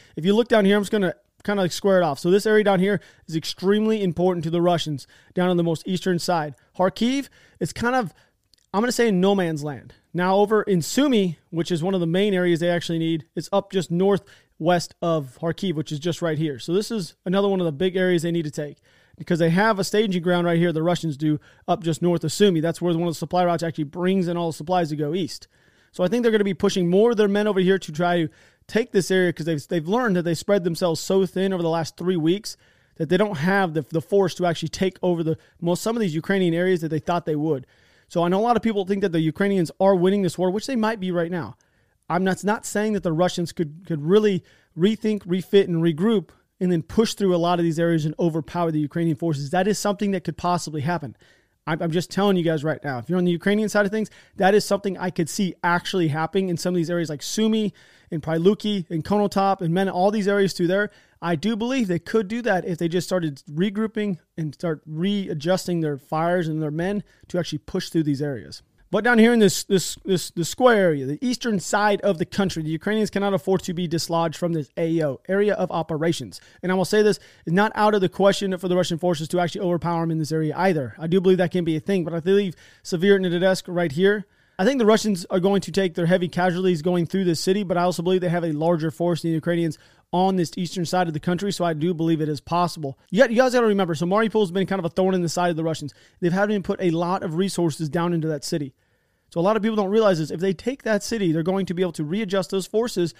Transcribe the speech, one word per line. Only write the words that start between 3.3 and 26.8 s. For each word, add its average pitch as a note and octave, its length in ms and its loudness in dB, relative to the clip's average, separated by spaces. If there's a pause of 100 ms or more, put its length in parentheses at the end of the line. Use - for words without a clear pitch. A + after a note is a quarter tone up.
extremely G#3+ 640 0
important F3 420 0
to D#3+ 60 -4
the E3+ 120 2
Russians D#3 440 0 (280)
down F3+ 160 2
on F3+ 60 2
the F3 60 2
most E3+ 240 -2
eastern F#3 320 -2
side. D#3 360 -2 (240)
Kharkiv A#3+ 500 0 (320)
is F3+ 120 -4
kind A#3+ 220 -2
of, A#3 200 -2 (580)
I'm F#3+ 80 0
gonna A#3+ 120 0
say, A#3 160 2
in F#3 120 2
no G3 140 4
man's E3 280 -2
land. C#3+ 320 -10 (200)
Now F3+ 220 2
over G#3 260 4
in F#3 180 2
Sumy, G#3 560 2 (140)
which E3 200 -4
is E3 120 -2
one F#3+ 120 0
of F#3 60 0
the E3+ 60 0
main G3 260 0
areas F3+ 280 2
they F3 100 0
actually E3+ 280 -2
need, E3 280 -2 (100)
it's D#3+ 160 -8
up G3 180 0
just F#3+ 200 -4
northwest F3+ 1120 -2
of D#3 380 -2
Kharkiv, E3+ 340 -4
which D3+ 180 -6
is D3+ 60 -4
just E3 240 -4
right D#3+ 160 -2
here. D3 200 -4
So E3 140 -8
this G3+ 180 -2
is G#3 240 -6 (120)
another G3 220 0
one F#3+ 120 0
of F3 60 -2
the D#3+ 60 -2
big F3 220 -2
areas F3+ 280 2
they E3+ 100 -2
need E3+ 140 -2
to D3 40 -10
take D3 280 -10 (380)
because E3+ 220 -2
they E3 120 4
have G3 280 4
a F3+ 60 -2
staging G3+ 380 0
ground F3 240 2
right E3+ 120 2
here, E3+ 140 2
the D#3 100 -2
Russians E3 340 -2
do, D3+ 220 0 (300)
up F3 140 0
just E3 200 -2
north E3+ 220 2
of D3+ 80 -4
Sumy. F#3+ 280 4
That's E3 200 -2
where F3 140 0
one E3+ 140 -2
of E3 60 -4
the - 40 -12
supply F3+ 260 0
routes E3+ 180 0
actually E3 220 -4
brings F3 440 0
in E3+ 80 -2
all E3+ 120 -2
the D#3 80 -6
supplies F3 320 0
to D3+ 80 -6
go D3 180 -4
east. F3+ 340 -6 (440)
So - 100 -6
I F3+ 60 4
think A#3+ 140 0
they're A3+ 100 2
gonna G#3 120 4
be G3 100 0
pushing F#3+ 340 0